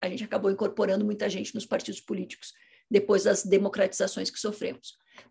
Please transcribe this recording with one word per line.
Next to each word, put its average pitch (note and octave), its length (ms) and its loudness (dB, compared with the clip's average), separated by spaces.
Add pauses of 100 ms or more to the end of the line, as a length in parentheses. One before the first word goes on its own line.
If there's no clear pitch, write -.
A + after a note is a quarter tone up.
a F#3 80 -4
gente G3+ 140 -6
acabou G3+ 260 0
incorporando G3+ 560 0
muita G#3 240 -2
gente - 240 -6
nos G#3 140 -8
partidos - 340 -4
políticos - 500 -8 (380)
depois G3 340 4
das G3+ 200 4
democratizações G3 880 2
que - 80 -12
sofremos. - 580 -8 (340)